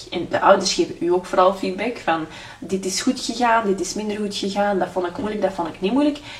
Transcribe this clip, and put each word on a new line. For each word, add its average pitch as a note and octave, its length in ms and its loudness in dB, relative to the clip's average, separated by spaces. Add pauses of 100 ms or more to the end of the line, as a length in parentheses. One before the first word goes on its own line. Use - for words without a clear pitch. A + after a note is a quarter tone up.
(100)
En F3 200 -4
de - 100 0
ouders F#3+ 340 4
geven - 260 0
u E3+ 120 2
ook F#3 140 2
vooral F#3+ 280 4
feedback G3+ 440 -4
van D#3+ 280 -2 (320)
dit F#3+ 260 -4
is F#3 160 -4
goed - 200 0
gegaan, A3+ 460 2
dit F#3+ 140 2
is - 140 -4
minder G#3 220 -4
goed G3+ 180 -4
gegaan, G3+ 440 0
dat - 100 0
vond F3+ 180 -2
ik F3 120 -8
moeilijk, G#3 240 -4
dat F#3 100 2
vond E3 160 -4
ik - 120 -12
niet G3 120 0
moeilijk. C#4+ 260 2 (220)